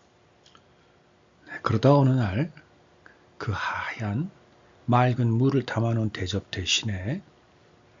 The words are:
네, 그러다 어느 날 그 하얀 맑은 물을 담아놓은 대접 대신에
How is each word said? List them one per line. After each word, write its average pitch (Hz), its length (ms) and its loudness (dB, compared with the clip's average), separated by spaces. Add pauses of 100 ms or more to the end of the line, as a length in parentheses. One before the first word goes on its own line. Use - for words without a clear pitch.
(1500)
네, - 140 -12
그러다 131 340 4
어느 143 160 6
날 123 400 0 (880)
그 - 160 -4
하얀 113 760 -4 (560)
맑은 120 440 2
물을 127 340 2
담아놓은 113 460 -2
대접 95 400 -6
대신에 101 720 -4 (800)